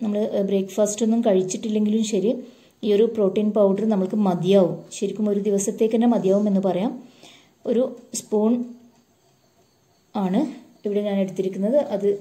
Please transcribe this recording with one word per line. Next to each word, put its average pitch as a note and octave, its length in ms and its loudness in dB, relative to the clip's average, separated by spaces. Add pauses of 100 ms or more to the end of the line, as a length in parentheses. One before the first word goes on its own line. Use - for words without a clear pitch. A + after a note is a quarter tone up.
നമ്മൾ, G#3 260 -2 (100)
ആ, - 20 2
ബ്രേക്ക്ഫാസ്റ്റ് G3 640 0
ഒന്നും A3+ 160 2
കഴിച്ചിട്ടില്ലെങ്കിലും G#3+ 840 0
ശരി, G#3+ 400 -2 (400)
ഈ G#3+ 100 0
ഒരു G3+ 100 4
protein G#3 480 0
powder G3+ 380 2
നമ്മൾക്ക് F#3+ 260 0
മതിയാവും. F#3 760 2
ശരിക്കും G#3 380 -4
ഒരു G3+ 100 0
ദിവസത്തേക്ക് G#3 560 0
തന്നെ A#3 120 2
മതിയാവും G3+ 400 2
എന്ന് G3 120 2
പറയാം. F#3 440 -2 (600)
ഒരു B3 300 -2 (180)
spoon A3+ 520 0 (1500)
ആണ് G3+ 300 0 (400)
ഇവിടെ G#3 160 -2
ഞാൻ G3+ 180 -2
എടുത്തിരിക്കുന്നത്. F#3+ 560 -2
അത് G3+ 460 0